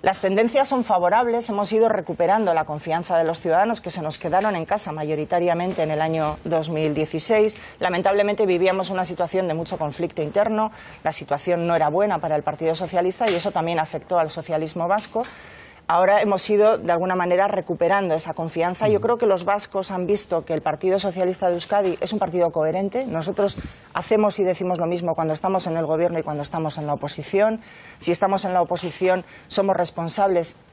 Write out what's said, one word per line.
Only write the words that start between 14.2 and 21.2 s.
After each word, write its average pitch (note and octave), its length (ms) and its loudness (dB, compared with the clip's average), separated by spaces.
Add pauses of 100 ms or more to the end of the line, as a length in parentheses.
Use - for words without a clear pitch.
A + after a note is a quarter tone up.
socialismo D#3+ 580 -4
vasco. G#3+ 360 -2 (680)
Ahora F#3+ 300 6
hemos G3+ 260 0
ido, G#3+ 300 6
de E3+ 140 0
alguna F#3 240 0
manera, F3+ 320 2
recuperando F#3 680 0
esa D#3+ 180 -4
confianza. E3+ 540 -2
Yo G#3 140 4
creo A3+ 180 2
que A#3+ 80 2
los F#3 180 2
vascos G3+ 460 -2
han F3+ 160 -4
visto F3+ 380 0
que E3 100 -4
el D#3 60 0
Partido F#3 400 0
Socialista F#3 480 0